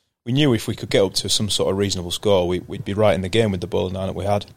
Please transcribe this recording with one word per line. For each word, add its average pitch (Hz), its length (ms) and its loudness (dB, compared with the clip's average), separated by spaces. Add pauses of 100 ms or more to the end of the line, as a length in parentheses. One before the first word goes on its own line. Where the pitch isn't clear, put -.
(240)
we 117 80 -4
knew 139 200 4
if 107 140 0
we 117 80 -4
could - 160 -10
get 120 120 4
up 95 120 0
to - 140 -4
some 107 200 0
sort 92 220 0
of 95 80 0
reasonable 92 320 -2
score, 92 380 2
we, 90 120 0
we'd - 240 -10
be 101 100 -4
right 104 200 4
in 73 60 -2
the 92 80 -4
game 110 240 2
with 92 80 -2
the 90 80 -8
bowling 92 260 -2
line 95 140 -4
that 95 80 -6
we 90 80 -6
had. 104 200 -2 (120)